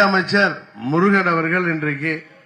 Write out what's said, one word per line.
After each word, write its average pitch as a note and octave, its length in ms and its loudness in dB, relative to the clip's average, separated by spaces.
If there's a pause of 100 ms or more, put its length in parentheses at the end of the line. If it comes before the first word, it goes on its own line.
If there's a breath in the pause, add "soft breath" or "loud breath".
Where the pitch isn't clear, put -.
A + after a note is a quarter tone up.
அமைச்சர் F#3+ 480 0 (360)
முருகன் F#3 420 2
அவர்கள் E3 400 -2
இன்றைக்கு D3+ 400 -4 (340)